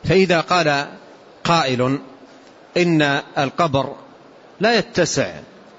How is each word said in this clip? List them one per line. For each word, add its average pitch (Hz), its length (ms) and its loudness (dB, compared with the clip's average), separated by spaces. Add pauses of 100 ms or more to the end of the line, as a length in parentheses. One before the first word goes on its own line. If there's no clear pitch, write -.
فإذا 175 380 2
قال 147 460 0 (560)
قائل: 135 560 0 (760)
إن 170 240 2 (360)
القبر 139 580 -2 (640)
لا 226 180 2
يتسع 143 560 -2 (440)